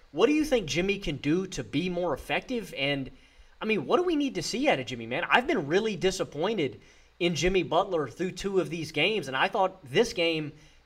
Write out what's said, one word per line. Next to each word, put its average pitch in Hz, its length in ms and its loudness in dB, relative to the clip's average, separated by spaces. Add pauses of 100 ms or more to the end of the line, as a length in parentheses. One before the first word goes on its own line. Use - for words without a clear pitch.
(120)
what 180 160 2
do 302 60 2
you 302 120 2
think 226 220 0
Jimmy 185 320 0
can 170 160 -4
do 170 320 -2
to 143 160 -8
be 143 260 -2
more 175 240 -2
effective? 185 640 -4
And, 139 320 -2 (500)
I - 60 -8
mean, 202 220 0
what 190 100 6
do 359 60 4
we 349 120 2
need 277 200 0
to 175 80 -4
see 262 260 0
out 160 100 4
of 127 60 -6
Jimmy, 117 220 -8
man? 135 200 -2
I've 240 200 6
been 240 180 2
really 196 300 2
disappointed 160 840 -2 (400)
in 175 140 2
Jimmy 175 300 2
Butler 160 440 0
through 170 260 -4
two 190 260 0
of 151 100 0
these 156 220 -6
games, 185 360 0
and 131 80 -6
I 147 120 4
thought 190 360 0
this 175 300 2
game 160 380 -2 (340)